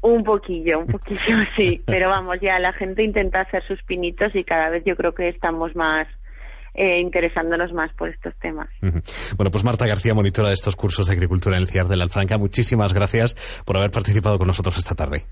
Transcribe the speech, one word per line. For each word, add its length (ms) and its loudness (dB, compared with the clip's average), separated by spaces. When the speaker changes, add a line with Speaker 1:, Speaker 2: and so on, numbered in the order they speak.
Speaker 1:
Un 220 4
poquillo, 560 0
un 80 -4
poquillo, 560 0
sí. 280 2
Speaker 2:
<laughs> 20 -8
Speaker 1:
Pero 240 2
vamos, 320 0
ya 180 2
la 140 0
gente 300 -2
intenta 380 0
hacer 260 -2
sus 160 -6
pinitos 520 -2
y 80 0
cada 260 2
vez 140 -2
yo 120 0
creo 180 0
que 160 -2
estamos 460 -4
más, 320 0
eh, 260 2
interesándonos 720 0
más 220 -4
por 160 -6
estos 300 -12
temas. 280 -8
Speaker 2:
Ujú. 180 0
Bueno, 140 2
pues 120 0
Marta 220 0
García, 300 2
monitora 340 4
de 60 4
estos 200 -2
cursos 320 0
de 60 4
agricultura 420 2
en 60 2
el 80 2
ciar 180 2
de 100 2
la 80 2
Alfranca, 340 0
muchísimas 540 2
gracias 680 0
por 140 0
haber 140 2
participado 480 2
con 80 4
nosotros 300 0
esta 180 -2
tarde. 360 -4